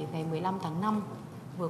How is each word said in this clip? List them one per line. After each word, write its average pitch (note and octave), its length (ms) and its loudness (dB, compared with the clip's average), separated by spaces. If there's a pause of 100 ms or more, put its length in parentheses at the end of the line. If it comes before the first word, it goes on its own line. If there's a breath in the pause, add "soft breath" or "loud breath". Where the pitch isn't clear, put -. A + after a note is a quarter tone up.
(120)
ngày D#3+ 200 0
mười E3 100 2
lăm F#3+ 200 2
tháng E3+ 200 0
năm G#3 200 4 (560)
vừa F3 120 0